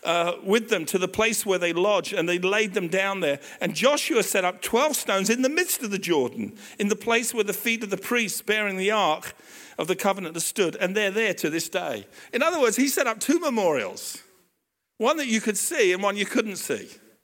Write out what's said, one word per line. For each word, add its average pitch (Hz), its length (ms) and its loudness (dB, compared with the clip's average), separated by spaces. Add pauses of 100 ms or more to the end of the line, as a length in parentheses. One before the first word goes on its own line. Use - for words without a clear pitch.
uh, 170 300 2 (100)
with 220 240 2
them 180 160 2
to 190 140 -2
the 180 100 0
place 220 380 0
where 190 120 2
they 170 140 0
lodged, 180 400 2
and 175 160 0
they 175 100 2
laid 196 360 0
them 185 140 -2
down 190 320 0
there. 143 200 0 (180)
And - 160 -2
Joshua 254 480 2
set 185 220 0
up 185 160 -2
twelve 277 340 0
stones 196 360 0
in 247 100 2
the 262 80 4
midst 339 340 0
of 220 80 -6
the 196 80 -2
Jordan, 131 560 0 (240)
in 202 100 0
the 214 60 2
place 233 380 0
where 226 100 -2
the 202 120 -2
feet 226 280 -2
of 208 60 -8
the 202 80 -2
priests 220 460 -2
bearing 208 340 0
the 190 140 0
ark 185 440 0 (440)
of 156 80 -2
the 175 100 0
covenant 185 460 -2
stood, 175 340 0
and 185 180 -2
they're 208 160 2
there 208 220 0
to 160 160 -2
this 160 220 -2
day. 151 360 -4 (280)
In 240 80 2
other 330 180 2
words, 226 160 4
he 269 120 4
set 262 180 0
up 226 120 -2
two 330 220 2
memorials, 180 840 0 (760)
one 269 180 2
that 294 100 -2
you 220 140 2
could 208 160 -2
see 214 380 2
and 185 80 -2
one 202 160 0
you 196 80 0
couldn't 208 300 -2
see. - 340 -6 (340)